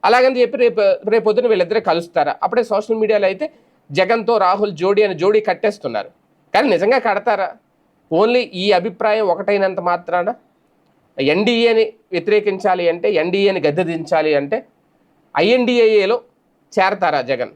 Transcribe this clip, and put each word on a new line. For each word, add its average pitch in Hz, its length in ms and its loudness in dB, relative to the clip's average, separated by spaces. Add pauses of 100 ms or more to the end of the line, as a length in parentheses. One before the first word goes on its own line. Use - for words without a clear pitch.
అలాగని 247 360 4
చెప్పి 247 160 0
రేపు, 202 520 0
రేపొద్దున 214 380 0
వీళ్ళిద్దరే 202 320 0
కలుస్తారా? 170 640 -2
అప్పుడే 214 200 0
సోషల్ 214 320 -2
మీడియాలో 214 300 0
అయితే 190 260 -4 (400)
జగన్తో 214 460 0
రాహుల్ 202 340 0
జోడీ 185 320 0
అని 196 100 0
జోడీ 190 260 2
కట్టేస్తున్నారు, 170 720 -4 (440)
కానీ 240 160 2
నిజంగా 202 300 2
కడతారా? 202 520 -2 (600)
only 226 300 2 (200)
ఈ 202 80 0
అభిప్రాయం 208 560 0
ఒకటైనంత 196 520 -2
మాత్రాన 175 540 -2 (840)
ఎన్డీఏని 220 760 2 (180)
వ్యతిరేకించాలి 185 800 0
అంటే, 170 220 -2
ఎన్డీఏని 185 560 0
గద్దె 156 160 0
దించాలి 160 520 -2
అంటే 143 300 -2 (720)
ఐఎన్డీఏఏలో 226 840 2 (580)
చేరతారా 185 420 0
జగన్? 123 340 -4